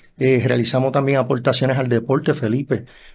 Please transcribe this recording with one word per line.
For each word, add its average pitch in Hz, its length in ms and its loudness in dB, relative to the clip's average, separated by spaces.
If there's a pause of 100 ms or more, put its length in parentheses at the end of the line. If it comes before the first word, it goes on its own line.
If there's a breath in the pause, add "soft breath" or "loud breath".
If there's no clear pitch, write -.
(180 soft breath)
Eh, 131 280 4
realizamos 127 460 0
también 139 260 0
aportaciones 127 600 0
al 131 100 -2
deporte, 131 440 0
Felipe, 131 520 -2 (300 soft breath)